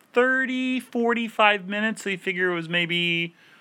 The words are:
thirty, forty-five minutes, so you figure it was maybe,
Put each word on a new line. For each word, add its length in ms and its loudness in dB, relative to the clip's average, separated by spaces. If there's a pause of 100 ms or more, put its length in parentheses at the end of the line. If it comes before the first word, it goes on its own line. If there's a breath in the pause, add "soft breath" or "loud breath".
(140)
thirty, 640 0
forty-five 880 0
minutes, 360 -2
so 60 -4
you 80 -2
figure 340 -2
it 40 0
was 140 -4
maybe, 640 0 (260 soft breath)